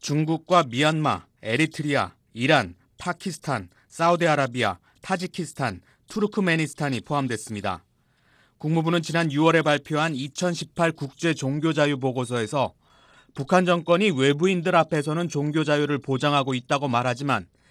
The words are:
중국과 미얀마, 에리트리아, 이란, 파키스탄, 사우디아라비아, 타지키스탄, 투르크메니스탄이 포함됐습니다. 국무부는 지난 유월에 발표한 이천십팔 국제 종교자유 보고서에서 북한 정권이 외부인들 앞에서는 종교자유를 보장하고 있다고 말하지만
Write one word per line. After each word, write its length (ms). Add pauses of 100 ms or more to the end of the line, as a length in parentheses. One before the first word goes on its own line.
중국과 640
미얀마, 600 (160)
에리트리아, 680 (200)
이란, 420 (240)
파키스탄, 680 (180)
사우디아라비아, 920 (220)
타지키스탄, 800 (280)
투르크메니스탄이 960
포함됐습니다. 840 (720)
국무부는 440
지난 300
유월에 320
발표한 540
이천십팔 720
국제 440
종교자유 680
보고서에서 720 (600)
북한 300
정권이 460
외부인들 640
앞에서는 540
종교자유를 680
보장하고 560
있다고 340
말하지만 580 (240)